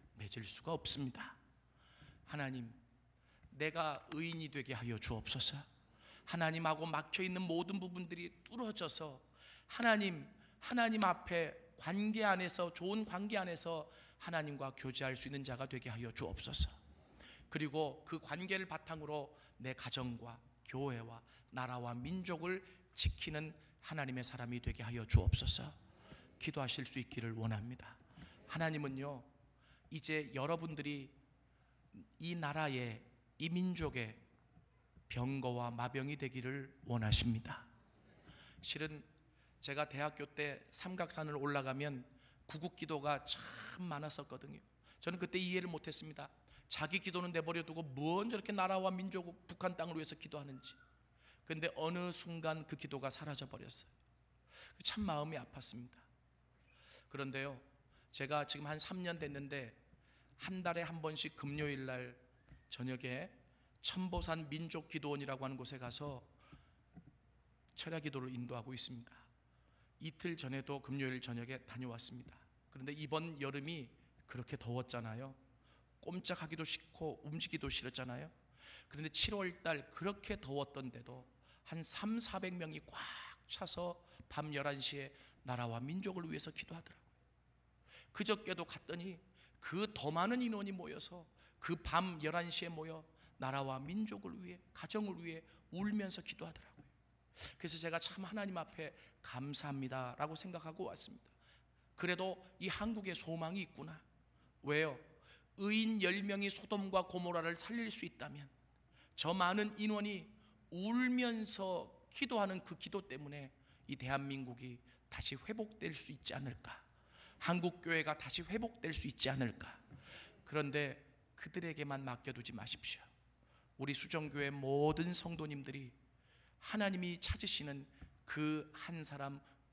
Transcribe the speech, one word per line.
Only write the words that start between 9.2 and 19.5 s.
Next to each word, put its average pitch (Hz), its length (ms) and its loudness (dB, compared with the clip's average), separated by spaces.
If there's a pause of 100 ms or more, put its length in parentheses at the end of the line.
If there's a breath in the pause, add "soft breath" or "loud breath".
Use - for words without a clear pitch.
하나님, 202 600 6 (320 loud breath)
하나님 226 440 6
앞에 175 500 4 (240)
관계 208 460 2
안에서, 180 500 4
좋은 208 320 0
관계 208 320 -2
안에서 170 540 0 (260 loud breath)
하나님과 147 580 -2
교제할 131 400 0
수 123 120 -6
있는 139 160 -2
자가 131 240 -2
되게 127 220 -6
하여 113 220 -4
주옵소서. - 580 2 (800 loud breath)
그리고 151 560 0
그 165 140 -6
관계를 185 480 -2
바탕으로 151 680 -4 (220 loud breath)